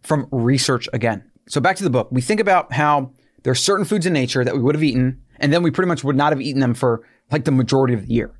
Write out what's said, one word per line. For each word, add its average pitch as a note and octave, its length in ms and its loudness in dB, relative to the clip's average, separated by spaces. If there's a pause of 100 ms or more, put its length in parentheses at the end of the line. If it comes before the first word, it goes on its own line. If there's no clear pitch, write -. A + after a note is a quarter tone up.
from D3 260 -2
research B2+ 640 0
again. A2 300 -2 (260)
So D3 100 -2
back F#3 180 0
to G3 60 -8
the F3 60 0
book. B2 220 0
We B2+ 100 0
think G#3 180 -2
about F#3 340 0
how D3 380 0 (300)
there B2+ 80 -2
are B2+ 60 2
certain G3 300 0
foods G3+ 200 -2
in F#3 80 0
nature B2+ 320 0
that A#2 80 -2
we C#3 80 -2
would C#3 140 2
have D3+ 80 0
eaten, B2+ 360 0 (180)
and C#3+ 140 0
then E3+ 120 2
we E3 80 2
pretty F#3 160 0
much D#3+ 160 -2
would C3+ 120 0
not D3 160 2
have C3+ 100 -2
eaten C#3 200 -2
them B2 140 2
for, A#2 320 -2 (240)
like, D3+ 140 -2
the D#3 60 2
majority C3 440 2
of G2 100 -6
the A2+ 80 -4
year. A#2 260 -2